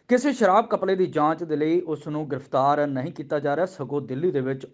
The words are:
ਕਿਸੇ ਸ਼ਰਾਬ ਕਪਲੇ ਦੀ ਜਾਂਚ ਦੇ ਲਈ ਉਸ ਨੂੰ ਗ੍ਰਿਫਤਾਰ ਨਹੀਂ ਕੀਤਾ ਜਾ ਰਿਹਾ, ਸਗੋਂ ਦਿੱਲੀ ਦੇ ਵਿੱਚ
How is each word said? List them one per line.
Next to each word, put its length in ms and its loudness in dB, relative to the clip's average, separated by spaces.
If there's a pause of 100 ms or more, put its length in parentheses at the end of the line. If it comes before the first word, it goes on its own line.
(100)
ਕਿਸੇ 220 4
ਸ਼ਰਾਬ 340 4
ਕਪਲੇ 300 0
ਦੀ 120 2
ਜਾਂਚ 360 0
ਦੇ 120 -2
ਲਈ 300 2
ਉਸ 220 -6
ਨੂੰ 220 -6
ਗ੍ਰਿਫਤਾਰ 560 2
ਨਹੀਂ 260 -4
ਕੀਤਾ 260 -4
ਜਾ 180 0
ਰਿਹਾ, 100 2
ਸਗੋਂ 360 -6
ਦਿੱਲੀ 280 -2
ਦੇ 100 0
ਵਿੱਚ 340 -4